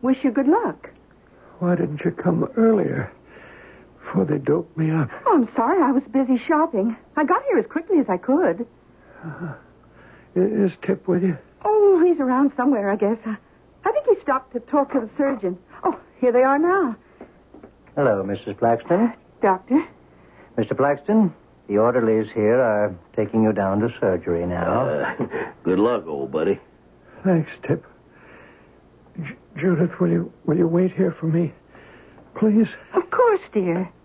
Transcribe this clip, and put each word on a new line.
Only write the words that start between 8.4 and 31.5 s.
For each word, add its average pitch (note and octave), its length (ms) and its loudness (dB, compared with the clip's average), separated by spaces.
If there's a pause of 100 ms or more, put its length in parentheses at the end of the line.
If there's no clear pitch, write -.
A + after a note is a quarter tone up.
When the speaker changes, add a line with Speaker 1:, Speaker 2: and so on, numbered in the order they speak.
Speaker 2:
Uh-huh. D#3+ 300 -12 (840)
I-, F3+ 40 0
is G3+ 320 0 (140)
Tip F#3+ 220 -4
with F3+ 140 0
you? F3+ 160 -2 (260)
Speaker 1:
Oh, G4+ 420 4
he's E4+ 140 2
around C4 380 2
somewhere, A#3+ 320 0
I G#3 60 0
guess. G#3 280 0
I, A3 140 -8 (480)
I G#4 60 0
think C#5+ 120 -2
he G#4 180 2
stopped - 300 -4
to A#3+ 80 -6
talk C#4 320 -2
to C4+ 80 0
the A3 160 -10
surgeon. G#3 400 -2 (260)
Oh, - 160 -2 (220)
here B3 100 2
they B3 120 4
are C4+ 160 2
now. E4+ 360 0 (1000)
Speaker 3:
Hello, A2+ 260 2
Missus G2+ 360 -8
Plaxton. F3 560 0 (280)
Speaker 1:
Doctor? G#3+ 420 0 (720)
Speaker 3:
Mister G#2+ 180 -2
Plaxton, D3 600 2 (340)
the G2+ 100 2
orderlies A2 540 2
here A2+ 280 2
are G#2 340 0 (220)
taking A2 260 0
you A2 100 2
down G2 280 0
to A2+ 200 -2
surgery F2 460 -2
now. F2+ 420 -2
Speaker 4:
Uh, - 260 -4 (400)
<laughs> - 100 -20
good F#2 160 0
luck, G#2+ 260 0
old C#2 240 -8
buddy. D#2+ 300 -2 (640)
Speaker 2:
Thanks, E3+ 260 0 (160)
Tip. - 180 -4 (1300)
J-, D#3+ 180 -12 (240)
Judith, E3+ 400 0
will F3 100 2
you, E3+ 220 -2 (140)
will D3+ 100 0
you F3 120 2
wait F3+ 240 0
here F#3 260 -2
for D#3+ 80 -6
me? E3 260 0 (840)